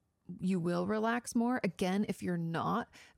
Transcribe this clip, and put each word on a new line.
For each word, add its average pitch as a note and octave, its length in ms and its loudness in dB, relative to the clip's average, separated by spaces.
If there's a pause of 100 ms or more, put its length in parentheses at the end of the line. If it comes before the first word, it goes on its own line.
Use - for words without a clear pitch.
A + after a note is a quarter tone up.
(400)
you F#3 200 2
will F3 280 0
relax A3 480 0
more. A#3 280 2
Again, G3 460 2
if G3+ 140 -4
you're F3+ 120 0
not, E3 540 0 (280)